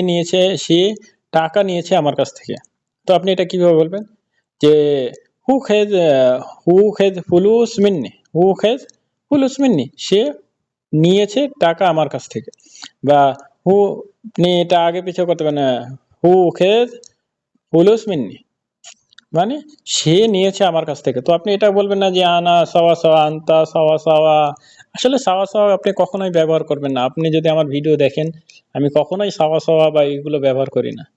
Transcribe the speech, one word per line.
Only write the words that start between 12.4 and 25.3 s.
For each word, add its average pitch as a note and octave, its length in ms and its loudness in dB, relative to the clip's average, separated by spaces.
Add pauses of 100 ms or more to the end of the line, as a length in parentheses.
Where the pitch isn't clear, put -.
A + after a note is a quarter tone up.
বা C#3+ 160 4 (400)
হু, F#3 140 2 (500)
আপনি F3+ 240 -2 (120)
এটা F3 260 0
আগে E3+ 160 -4
পিছিয়ে F3+ 260 -6
করতে D#3+ 160 -2
পারেন, D3 160 -2
আহ, B2+ 220 -2 (340)
"হু F3 160 2 (180)
খেজ G#3 380 0 (840)
ফুলুস G3+ 360 4
মিন্নি", C3+ 280 -6 (960)
মানে F#3+ 220 -2 (320)
সে - 300 0 (120)
নিয়েছে F#3+ 360 0
আমার E3 220 0
কাছ C#3+ 160 -8
থেকে। B2+ 180 -4
তো B2+ 120 -2
আপনি E3+ 220 -2
এটা G#3 160 2
বলবেন G3+ 280 0
না G3 120 0
যে, F#3 140 0
"আনা F3 320 2 (100)
সাওয়া E3+ 280 2
সাওয়া, D#3+ 300 2
আনতা D#3 420 0
সাওয়া D#3 320 0
সাওয়া।" D#3 380 2 (580)
আসলে C4 240 0
সাওয়া F#3+ 280 -2